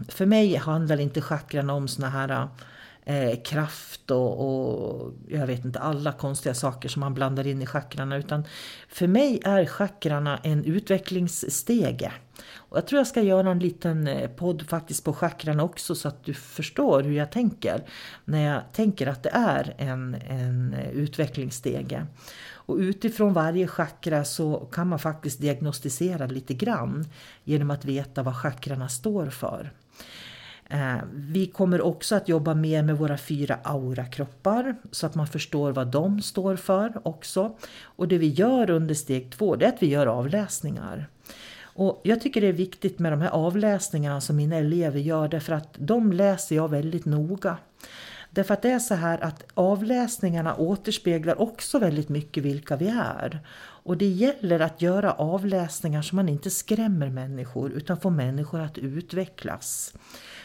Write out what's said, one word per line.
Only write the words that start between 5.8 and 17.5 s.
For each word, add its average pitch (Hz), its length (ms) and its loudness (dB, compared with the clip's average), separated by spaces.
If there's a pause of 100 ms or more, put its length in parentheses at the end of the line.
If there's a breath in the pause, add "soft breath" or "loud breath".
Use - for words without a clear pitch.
konstiga 139 420 -4
saker 127 360 -4
som 143 100 -4
man 139 140 -2
blandar 135 340 0
in 135 140 -2
i 127 40 -6
chakrarna, 135 520 -4
utan 147 260 -2 (440 loud breath)
för - 200 0
mig 240 380 4
är 196 200 6
chakrarna 147 800 -2
en 151 220 2
utvecklingsstege. 180 1500 0 (440 loud breath)
Och - 220 -10
jag 170 100 0
tror 285 120 4
jag 254 80 4
ska 240 140 0
göra 190 300 6
en 175 80 2
liten, 170 480 0
eh, 135 220 -2
podd 160 400 -4
faktiskt 160 340 -4
på 151 100 0
chakrarna 151 500 0
också, - 320 -4
så 151 120 -6
att - 160 -8
du 147 100 -6
förstår 165 720 2
hur 147 100 0
jag 147 180 0
tänker 160 520 0 (420 loud breath)